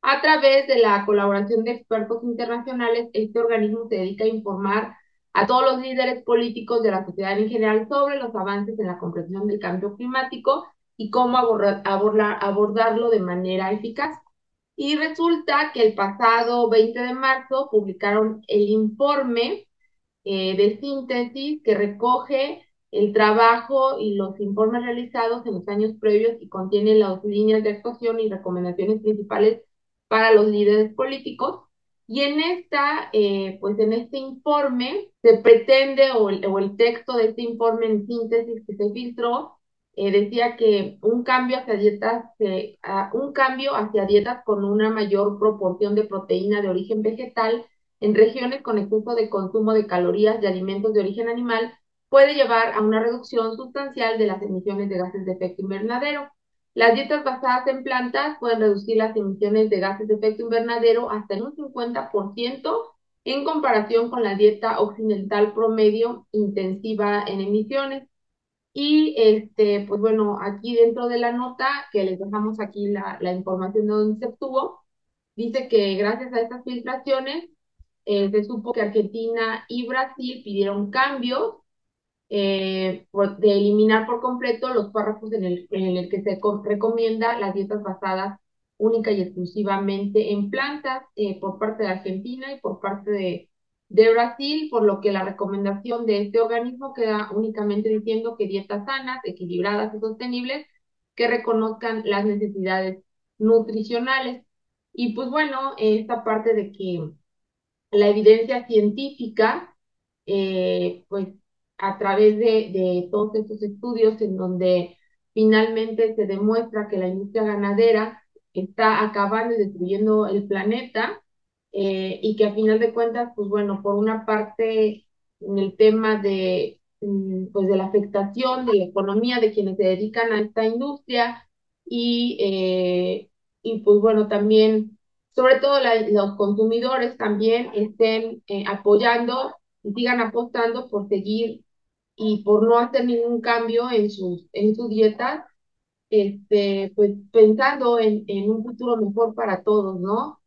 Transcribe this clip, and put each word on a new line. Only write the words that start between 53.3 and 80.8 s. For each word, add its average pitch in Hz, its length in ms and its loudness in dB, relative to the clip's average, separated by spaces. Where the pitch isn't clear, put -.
sustancial 254 600 -6
de 214 100 2
las 196 140 -4
emisiones 196 460 -4
de 196 120 -4
gases 185 260 -6
de 185 80 -4
efecto 185 300 -6
invernadero. 247 640 -4
Las 233 220 6
dietas 285 300 -2
basadas 254 420 -2
en 262 160 -4
plantas 262 560 -2
pueden 226 220 0
reducir 208 340 2
las 220 220 2
emisiones 208 520 2
de 202 120 0
gases 196 260 -4
de 214 80 4
efecto 214 280 -2
invernadero 233 680 2
hasta 208 240 -6
en 208 80 -6
un 285 120 -10
cincuenta 247 540 -8
por 202 260 -4
ciento 269 580 -6
en 277 180 -4
comparación 233 640 0
con 240 140 -2
la 196 120 -2
dieta 214 440 2
occidental 208 760 0
promedio 226 760 2
intensiva 202 960 -2
en 196 140 -4
emisiones. 269 640 -2
Y, 302 440 2
este, 214 680 2
pues 202 120 -4
bueno, 208 420 0
aquí 208 340 -6
dentro 233 320 4
de 240 100 -2
la 240 160 0
nota, 247 340 -4
que 196 120 0
les 185 160 -4
dejamos 214 400 -4
aquí 202 280 -6
la, 196 320 -6
la 180 140 -4
información 185 540 -2
de 214 60 0
donde 214 260 0
se 247 80 -8
obtuvo, - 540 -6
dice 233 320 -4
que 202 280 2
gracias 233 380 -2
a 233 80 0
estas 240 220 -6
filtraciones, 269 840 -6
eh, 202 260 0
se 208 140 2
supo 233 280 -8
que 226 80 -2
Argentina 226 880 -2
y 240 200 -6
Brasil 262 560 -6
pidieron 202 480 -2